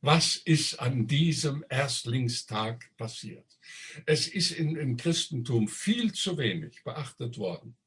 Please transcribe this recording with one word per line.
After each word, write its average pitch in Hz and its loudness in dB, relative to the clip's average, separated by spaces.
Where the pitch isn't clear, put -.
Was 160 6
ist - 2
an 127 2
diesem 147 2
Erstlingstag 120 -2
passiert? - -12
Es 156 2
ist - 0
in, 160 0
im 135 -2
Christentum 123 0
viel 226 0
zu 180 -2
wenig 90 -4
beachtet 123 -8
worden 90 -6